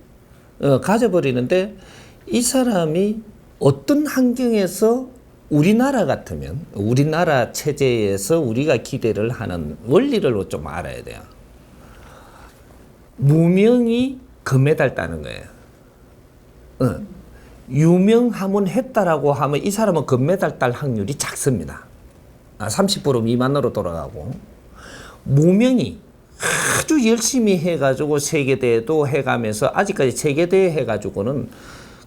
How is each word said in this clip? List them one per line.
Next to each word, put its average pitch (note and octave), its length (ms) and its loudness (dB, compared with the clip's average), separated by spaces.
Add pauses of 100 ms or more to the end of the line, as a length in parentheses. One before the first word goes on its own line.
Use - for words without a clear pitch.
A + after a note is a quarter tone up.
(600)
어, C3+ 200 2
가져버리는데 F3+ 960 0 (500)
이 A3+ 140 0
사람이 G#3+ 800 0 (380)
어떤 C#4+ 480 2
환경에서 A#3+ 1000 0 (420)
우리나라 G#3+ 560 2
같으면, F2+ 680 -6
우리나라 C#3 800 0
체제에서 B2 880 0
우리가 C3 380 0
기대를 A2 500 -2
하는 F2+ 480 -6 (100)
원리를 D3+ 640 2
좀 D#2 180 -8
알아야 C#2 360 -10
돼요. A1+ 180 -14 (2000)
무명이 A3+ 1000 2 (260)
금메달 C#3 500 2
따는 E2+ 260 -6
거예요. A1+ 220 -12 (1400)
어. G#2+ 240 -2 (680)
유명하면 F#3+ 960 4
했다라고 E3+ 680 0
하면 C#3 280 0
이 G3 80 -2
사람은 F#3+ 360 0
금메달 D3+ 520 0
딸 B2 120 2
확률이 A#2 460 -4
작습니다. - 680 -4 (720)
아, - 140 -8
삼십 D#3 320 0
프로 B2+ 180 2
미만으로 B2 540 0
돌아가고, D#2+ 580 -8 (920)
무명이 F3+ 760 2 (840)
아주 D4 260 2
열심히 A3+ 520 2
해가지고 D3 600 0
세계대회도 C3+ 880 0
해가면서, B2 680 -2
아직까지 D3 380 0
세계대회 F3 580 0
해가지고는 A2+ 800 -4 (560)